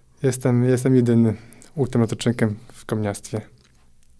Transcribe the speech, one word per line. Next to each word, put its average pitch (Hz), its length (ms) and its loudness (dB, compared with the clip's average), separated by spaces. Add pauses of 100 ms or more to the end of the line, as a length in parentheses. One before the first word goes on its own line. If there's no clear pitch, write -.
(220)
jestem, 123 420 0
jestem 127 320 2
jedynym 117 400 4 (400)
ultramaratoczynkiem 117 760 -2 (180)
w - 140 -20
kominiarstwie. 107 540 -6 (800)